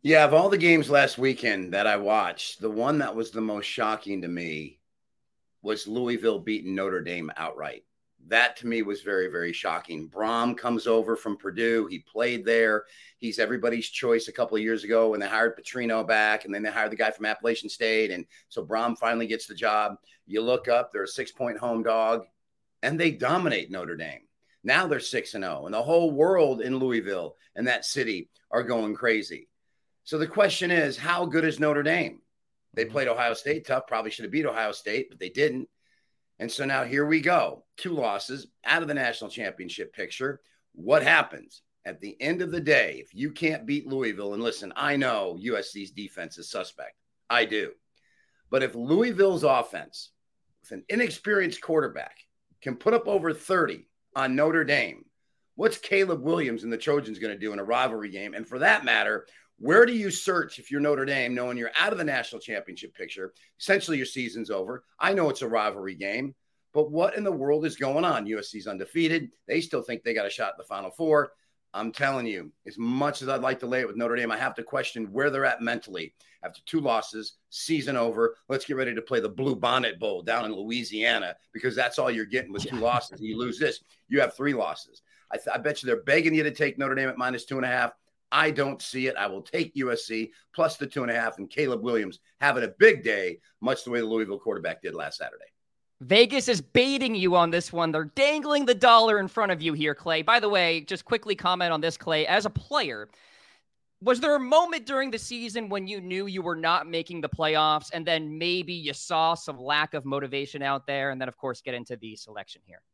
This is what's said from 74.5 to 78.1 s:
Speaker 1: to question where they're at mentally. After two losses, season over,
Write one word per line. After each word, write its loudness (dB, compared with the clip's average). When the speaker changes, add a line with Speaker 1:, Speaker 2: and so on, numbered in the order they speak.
Speaker 1:
to -10
question -6
where 2
they're 0
at 0
mentally. -6
After -12
two -2
losses, -2
season -4
over, 2